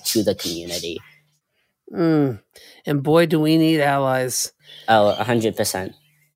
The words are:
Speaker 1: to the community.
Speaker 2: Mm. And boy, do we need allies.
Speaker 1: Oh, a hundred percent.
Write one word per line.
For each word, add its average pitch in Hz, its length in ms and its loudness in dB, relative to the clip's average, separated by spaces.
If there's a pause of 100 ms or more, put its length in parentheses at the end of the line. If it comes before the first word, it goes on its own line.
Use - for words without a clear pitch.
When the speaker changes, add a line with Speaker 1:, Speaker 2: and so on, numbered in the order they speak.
Speaker 1:
to 110 160 0
the 98 120 0
community. 85 640 -10 (920)
Speaker 2:
Mm. 151 480 0 (460)
And 147 160 -2
boy, 160 240 4
do 160 120 0
we 156 200 2
need 160 220 2
allies. 131 720 -2 (360)
Speaker 1:
Oh, 107 200 4
a 104 160 -2
hundred 110 320 0
percent. 101 380 -6 (420)